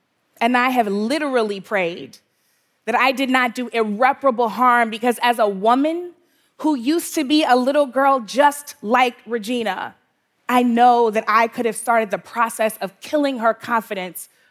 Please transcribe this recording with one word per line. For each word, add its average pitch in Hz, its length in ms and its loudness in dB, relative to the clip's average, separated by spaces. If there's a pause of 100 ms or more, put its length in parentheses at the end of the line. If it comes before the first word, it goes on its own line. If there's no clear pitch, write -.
(400)
and 240 160 0
I 247 140 0
have 247 180 0
literally 226 720 -2
prayed 180 600 -6 (680)
that 220 100 -2
I 247 160 2
did 262 180 -2
not 254 260 0
do 247 140 -8
irreparable 233 800 0
harm 240 400 2
because 226 320 -2
as 240 180 2
a 214 100 2
woman 277 640 0 (460)
who 302 160 0
used 285 400 -4
to 320 80 0
be 302 200 2
a 254 120 4
little 277 320 2
girl 269 320 2
just 254 600 -2
like 247 340 0 (100)
Regina, 214 680 -6 (520)
I 247 140 2
know 240 480 4
that 214 180 -2
I 226 200 4
could 233 180 -4
have 220 100 -2
started 220 360 0
the 185 80 -4
process 226 580 -4
of - 220 -10
killing 285 400 -2
her 226 140 2
confidence 208 760 -8 (220)